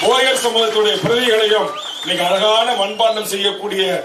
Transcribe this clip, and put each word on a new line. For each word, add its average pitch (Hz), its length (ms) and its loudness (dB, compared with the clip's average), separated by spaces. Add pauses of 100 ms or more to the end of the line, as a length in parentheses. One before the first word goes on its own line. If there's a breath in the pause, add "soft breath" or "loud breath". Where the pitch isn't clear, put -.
போயர் 262 400 2
சமூகத்துடைய 220 580 2
பிரதிகளையும், 220 680 2 (340)
இன்னைக்கு 180 240 -2
அழகான 214 420 2 (120)
மண்பாண்டம் 214 520 -2
செய்யக்கூடிய 196 520 -4 (220)